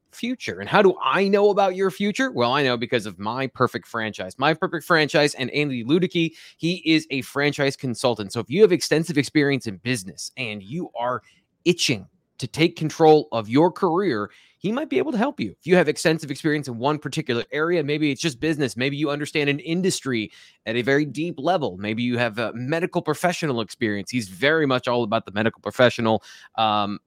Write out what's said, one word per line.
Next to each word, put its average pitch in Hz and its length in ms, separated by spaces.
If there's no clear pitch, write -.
future. 233 480
And 101 80
how 196 120
do 185 220
I 160 240
know 202 220
about 196 260
your 190 160
future? 214 400
Well, 120 220
I 143 100
know 123 140
because 113 280
of 90 140
My 120 280
Perfect - 400
Franchise. 104 520
My 147 140
Perfect 156 320
Franchise 151 480
and 127 160
Andy 135 340
Ludicky, 165 480
he 170 300
is 156 240
a 135 140
franchise 139 520
consultant. 113 560
So 120 80
if 107 100
you 175 120
have 190 100
extensive 156 460
experience 139 500
in 98 120
business 98 580
and 107 260
you 151 340
are 120 260
itching - 420
to 127 100
take 165 300
control 156 560
of 110 160
your 151 200
career, 165 600
he 190 140
might 269 180
be 262 100
able 294 120
to 233 60
help 262 220
you. 104 200
If - 60
you 180 100
have 160 140
extensive 160 400
experience 147 380
in 120 100
one 143 220
particular 127 520
area, 160 320
maybe 147 280
it's - 100
just 127 180
business, 147 380
maybe 139 180
you 147 140
understand 147 400
an 139 80
industry 139 760
at 113 80
a 123 80
very 139 200
deep 151 360
level, 139 380
maybe 107 260
you 120 160
have 113 180
a 113 160
medical 165 480
professional 156 600
experience. 101 500
He's 113 180
very 143 380
much 127 200
all 120 140
about 110 240
the 92 60
medical 110 320
professional, 113 600
um, 104 480